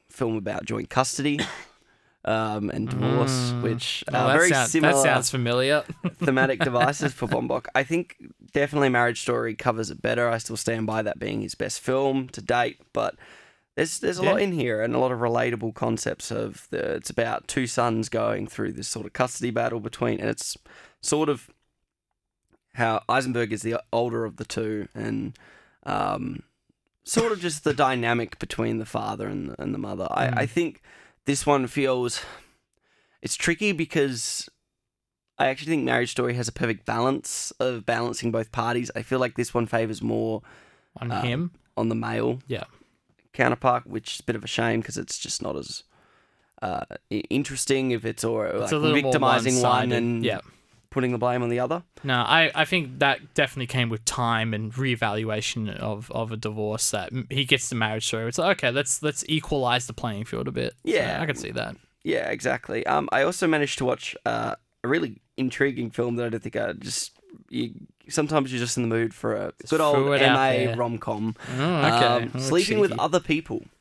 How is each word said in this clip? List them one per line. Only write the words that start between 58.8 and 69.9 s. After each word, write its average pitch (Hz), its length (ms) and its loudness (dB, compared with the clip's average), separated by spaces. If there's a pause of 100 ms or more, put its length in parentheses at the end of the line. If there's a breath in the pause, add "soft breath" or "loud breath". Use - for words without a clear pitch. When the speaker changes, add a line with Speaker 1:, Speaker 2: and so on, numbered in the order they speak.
Speaker 2:
let's 151 280 -4
equalize 131 580 0
the 127 60 -10
playing 110 320 -6
field - 240 -6
a - 40 -6
bit." - 200 -4 (120)
So 330 80 0
Speaker 1:
Yeah. - 300 0
Speaker 2:
I 165 40 -2
can 151 100 -4
see - 160 -10
that. - 240 -6 (260)
Speaker 1:
Yeah, - 280 -2
exactly. - 560 -4
Um, 143 260 2
I 135 100 4
also 175 240 0
managed 151 320 2
to 135 60 -2
watch, - 320 -2 (100)
uh, 113 300 -2 (260)
a 120 60 -2
really 151 320 -2 (160)
intriguing 127 560 0
film 120 240 -2
that 120 100 -2
I - 40 -4
don't 113 120 -4
think - 140 -10
I 104 160 -2
just, - 400 -8 (380)
you, 120 220 -4 (360)
sometimes 151 440 0
you're 127 60 -2
just 120 180 -2
in 123 60 2
the 117 60 2
mood 113 260 0
for 113 220 -2
a - 240 -6
Speaker 2:
Just - 100 -16
Speaker 1:
good 160 100 4
old 147 140 4